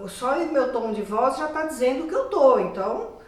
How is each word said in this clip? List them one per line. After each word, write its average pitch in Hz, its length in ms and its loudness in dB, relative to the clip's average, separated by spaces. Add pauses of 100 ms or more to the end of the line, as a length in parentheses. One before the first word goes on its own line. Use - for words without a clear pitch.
o, 196 80 -12
só 254 280 -2
o 330 140 -2
meu 262 200 2
tom 220 200 -2
de 208 100 -4
voz 220 360 0
já 311 100 -4
tá 302 180 -4
dizendo 269 420 0
que 320 80 -6
eu 523 100 0
tô, 269 340 6
então 190 680 -4